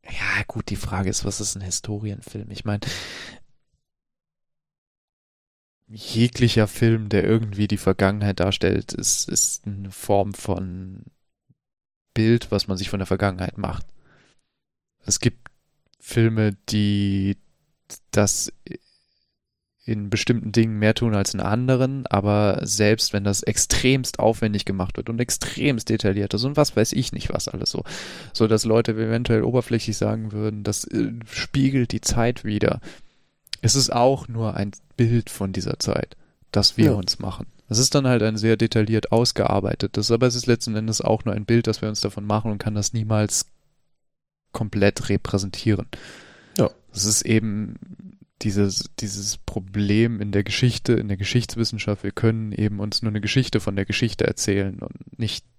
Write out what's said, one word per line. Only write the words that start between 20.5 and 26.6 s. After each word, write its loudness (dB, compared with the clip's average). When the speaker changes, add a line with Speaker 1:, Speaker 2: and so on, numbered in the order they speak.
Speaker 1:
Dingen 2
mehr 4
tun 0
als 0
in -4
anderen, 0
aber 2
selbst 2
wenn 0
das 0
extremst 2
aufwendig 2
gemacht -4
wird -6
und -4
extremst -2
detailliert 0
ist 0
und -2
was 2